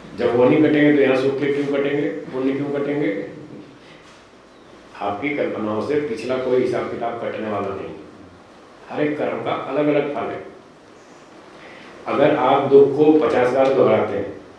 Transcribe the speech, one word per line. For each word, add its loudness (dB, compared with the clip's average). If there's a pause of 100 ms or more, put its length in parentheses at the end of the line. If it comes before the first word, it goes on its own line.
(180)
जब 0
वो 6
नहीं 6
कटेंगे 4
तो 4
यहाँ 4
सुख 0
के -2
क्यों -2
कटेंगे, -2
पुण्य -4
क्यों -4
कटेंगे? -4 (1700)
आपकी -6
कल्पनाओं -4
से -2
पिछला -6
कोई 0
हिसाब -4
किताब -8
कटने -6
वाला -4
नहीं। -10 (920)
हर -6
एक -2
कर्म -4
का -4
अलग -2
अलग 0
फल -4
है। -8 (1600)
अगर 2
आप 2
दुख 6
को 6
पचास 2
बार 4
दोहराते 2
हैं -8 (180)